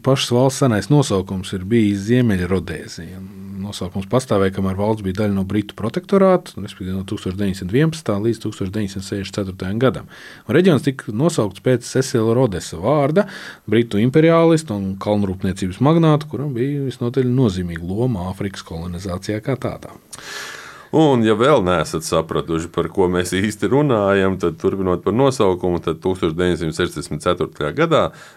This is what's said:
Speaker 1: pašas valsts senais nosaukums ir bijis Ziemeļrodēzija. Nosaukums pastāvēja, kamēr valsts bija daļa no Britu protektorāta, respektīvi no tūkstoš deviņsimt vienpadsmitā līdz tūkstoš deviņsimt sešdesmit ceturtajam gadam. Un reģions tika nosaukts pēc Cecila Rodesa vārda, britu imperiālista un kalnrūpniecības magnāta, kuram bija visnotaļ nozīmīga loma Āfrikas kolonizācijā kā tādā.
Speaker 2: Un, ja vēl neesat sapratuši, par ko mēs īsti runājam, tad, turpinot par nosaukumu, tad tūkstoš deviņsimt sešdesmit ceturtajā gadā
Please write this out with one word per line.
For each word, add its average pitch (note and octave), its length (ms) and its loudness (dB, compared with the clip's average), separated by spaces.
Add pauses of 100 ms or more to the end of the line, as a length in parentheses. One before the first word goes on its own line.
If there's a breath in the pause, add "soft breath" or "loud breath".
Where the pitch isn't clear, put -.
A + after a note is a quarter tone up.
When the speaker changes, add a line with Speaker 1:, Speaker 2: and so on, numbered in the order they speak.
Speaker 1:
pašas C3+ 260 2
valsts C3 300 2
senais A2 300 2
nosaukums G2 640 2
ir F#2 100 -6
bijis G#2 400 2
Ziemeļrodēzija. F#2 1160 0 (420)
Nosaukums F#2+ 480 -8
pastāvēja, G2+ 420 2
kamēr F#2+ 240 -2
valsts G#2+ 280 0
bija F#2+ 180 -2
daļa G2+ 100 0
no G2 160 0
Britu G#2 300 -4
protektorāta, F#3 800 0
respektīvi F#2+ 400 -8
no - 100 -6
tūkstoš G2 300 -6
deviņsimt F#2+ 340 -4
vienpadsmitā C#3+ 480 0
līdz A2+ 220 -2
tūkstoš G#2 320 -6
deviņsimt G2 320 -4
sešdesmit G2 320 -6
ceturtajam F#2+ 420 -4
gadam. - 320 0 (320 loud breath)
Un A2+ 140 2
reģions F3 260 4
tika C3 380 -4
nosaukts A2+ 420 -2
pēc B2+ 240 0
Cecila A#2 480 2
Rodesa F#2+ 460 0
vārda, D3+ 420 2 (400 loud breath)
britu A2 380 2
imperiālista D#3+ 720 4
un F#2+ 140 -4 (100)
kalnrūpniecības F#2+ 800 -2
magnāta, D3+ 480 4
kuram C3+ 240 -6
bija C#3 320 -2
visnotaļ B2 480 0
nozīmīga F2+ 540 0
loma G2+ 420 -2
Āfrikas G2 380 -8
kolonizācijā F2+ 760 -6
kā B2+ 160 -4
tādā. - 380 -10 (1000 loud breath)
Speaker 2:
Un, C#3 320 6
ja A2 80 6
vēl A#2+ 320 4
neesat E2+ 400 0
sapratuši, D#2+ 640 -2
par E2 240 -2
ko F#2+ 160 2
mēs F2+ 240 0
īsti G2 380 -2
runājam, G2+ 680 2
tad, E2+ 240 -2
turpinot F#2+ 400 0
par G2 160 0
nosaukumu, F#2 640 2
tad E2 220 -4
tūkstoš F2+ 340 0
deviņsimt E2 400 0
sešdesmit D#2 480 -4
ceturtajā D#2 480 -2
gadā D3+ 280 2 (360 loud breath)